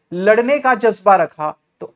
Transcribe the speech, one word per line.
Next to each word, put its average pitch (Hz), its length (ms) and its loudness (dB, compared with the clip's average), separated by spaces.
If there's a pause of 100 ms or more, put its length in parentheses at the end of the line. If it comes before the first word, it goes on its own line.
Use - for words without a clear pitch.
(140)
लड़ने 220 460 0
का 254 160 0
जज्बा 208 400 2
रखा, 156 420 -4 (220)
तो - 160 -18